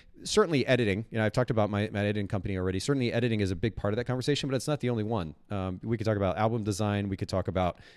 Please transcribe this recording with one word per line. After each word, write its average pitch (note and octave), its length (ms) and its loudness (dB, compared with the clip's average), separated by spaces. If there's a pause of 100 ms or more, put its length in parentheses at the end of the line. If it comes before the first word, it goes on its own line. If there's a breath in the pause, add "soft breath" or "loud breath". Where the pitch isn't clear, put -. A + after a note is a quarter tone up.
(220 loud breath)
certainly E3+ 440 4
editing, A2+ 440 2
you A#2+ 80 -6
know, A2 60 2
I've G#2 80 2
talked B2+ 180 0
about G#2+ 200 2
my, G#2 220 0
my G#2 80 0
editing G#2 280 0
company G2 300 -4
already. F#2 200 0
Certainly B2+ 340 0
editing A#2 280 2
is F#2+ 100 2
a G2 60 -2
big A2+ 180 -2
part G#2 200 -2
of - 20 -2
that A#2+ 80 -2
conversation, C3 460 -2
but C3 40 0
it's C3 140 -4
not D3+ 120 0
the B2+ 100 0
only A2+ 120 0
one. G#2 320 -2 (160)
Um, F#2+ 320 -4
we A2+ 140 -2
could G#2 80 -4
talk G#2+ 140 2
about F#2 180 2
album A2 260 0
design. G2+ 460 0
We F#2+ 80 -2
could G2+ 120 -4
talk F#2 200 -2
about F2+ 300 0 (180 soft breath)